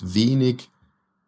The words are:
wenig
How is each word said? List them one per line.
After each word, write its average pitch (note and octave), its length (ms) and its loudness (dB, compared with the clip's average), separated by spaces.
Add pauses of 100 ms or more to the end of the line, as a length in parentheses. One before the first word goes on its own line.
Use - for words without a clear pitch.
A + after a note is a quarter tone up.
(140)
wenig B2+ 560 0 (580)